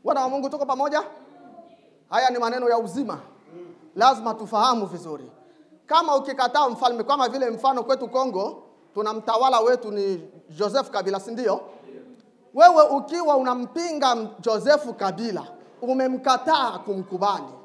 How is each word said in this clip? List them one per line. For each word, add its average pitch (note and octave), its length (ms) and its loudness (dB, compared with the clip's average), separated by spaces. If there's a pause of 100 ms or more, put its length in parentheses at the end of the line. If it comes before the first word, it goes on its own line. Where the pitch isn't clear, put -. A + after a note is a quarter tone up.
Wana D4 160 0
wa B3+ 80 -2
Mungu, C4+ 220 -4
tuko C#4+ 160 -4
pamoja? C#4 360 -2 (1080)
Haya B3 200 2
ni B3 80 -4
maneno A#3+ 300 -2
ya A#3 100 4
uzima. G#3 420 -6 (760)
Lazima A3+ 380 2
tufahamu A3 520 0
vizuri. D#3 460 -14 (540)
Kama D#4 300 2
ukikataa C4+ 520 0
mfalme, A#3+ 360 -2
kama C4+ 240 2
vile B3+ 220 -2
mfano B3+ 340 -2
kwetu B3+ 240 -2
Kongo, A#3+ 540 -4 (320)
tuna G#3+ 180 -4
mtawala A3+ 480 2
wetu A#3+ 320 2
ni G3 380 -4 (200)
Joseph G3+ 400 -2
Kabila, G3 300 -4
si G#3 100 -14
ndio? A3+ 300 -2 (920)
Wewe D#4+ 280 10
ukiwa D4+ 540 2
unampinga C4 800 -2 (240)
Joseph A#3 560 2
Kabila, F#3+ 500 -6 (360)
umemkataa C4 960 0
kumkubali. F#3 680 -4 (200)